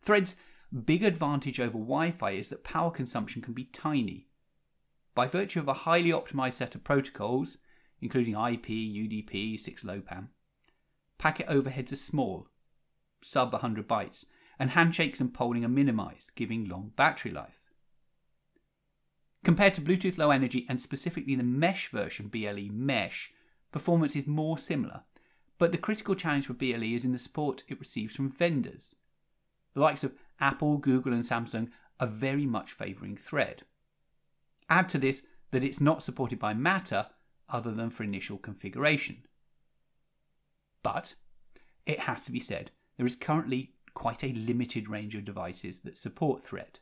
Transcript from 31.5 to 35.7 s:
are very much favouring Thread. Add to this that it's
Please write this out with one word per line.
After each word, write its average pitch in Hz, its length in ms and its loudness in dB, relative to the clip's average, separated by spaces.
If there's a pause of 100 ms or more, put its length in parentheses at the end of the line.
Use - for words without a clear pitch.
are 127 60 0
very 135 400 0
much 113 280 -2
favouring 98 440 -10
Thread. - 460 -2 (1080)
Add 175 200 4
to 151 100 0
this 135 260 2 (240)
that 131 140 2
it's 135 180 0